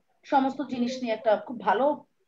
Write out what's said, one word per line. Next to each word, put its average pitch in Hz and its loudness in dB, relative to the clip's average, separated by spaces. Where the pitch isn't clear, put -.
সমস্ত 269 0
জিনিস 247 -4
নিয়ে 233 -2
একটা 214 2
খুব 214 -8
ভালো 233 2